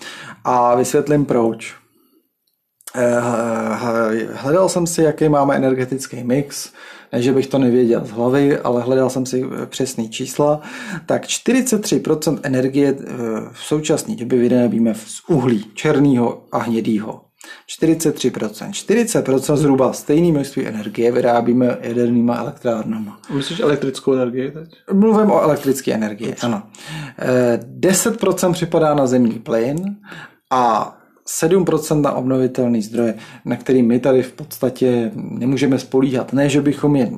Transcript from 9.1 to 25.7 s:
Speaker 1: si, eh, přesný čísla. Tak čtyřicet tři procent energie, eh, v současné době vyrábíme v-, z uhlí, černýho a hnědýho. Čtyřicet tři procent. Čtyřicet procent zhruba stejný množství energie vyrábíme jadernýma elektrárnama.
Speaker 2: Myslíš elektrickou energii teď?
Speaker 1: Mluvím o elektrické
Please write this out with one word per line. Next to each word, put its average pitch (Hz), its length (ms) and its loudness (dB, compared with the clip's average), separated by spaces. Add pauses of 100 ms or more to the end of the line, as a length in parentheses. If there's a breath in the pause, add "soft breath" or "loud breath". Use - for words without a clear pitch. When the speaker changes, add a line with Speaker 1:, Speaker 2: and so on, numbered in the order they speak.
Speaker 1:
si, 127 200 -2 (180)
eh, - 20 -8
přesný 123 440 -6
čísla. 147 520 0 (440 loud breath)
Tak - 220 -2
čtyřicet 240 540 0
tři 156 180 0
procent 156 440 -2
energie, 135 560 2
eh, - 60 -14 (460)
v - 120 -18
současné 151 520 -2
době 120 240 0
vyrábíme 120 540 2
v-, - 160 -12
z - 180 -16
uhlí, 123 460 2
černýho 135 800 2
a - 60 -2
hnědýho. 113 640 -2 (460 loud breath)
Čtyřicet 160 480 0
tři 123 160 0
procent. - 420 -8
Čtyřicet 214 520 0
procent 135 320 0
zhruba 131 360 2
stejný 165 380 2
množství 135 360 -2
energie 110 440 -2
vyrábíme 123 720 2
jadernýma 120 540 0
elektrárnama. 110 840 -6 (140)
Speaker 2:
Myslíš 143 260 -4
elektrickou 139 540 0
energii 127 380 -2
teď? 156 180 -16 (240)
Speaker 1:
Mluvím 208 380 4
o - 100 4
elektrické 135 520 0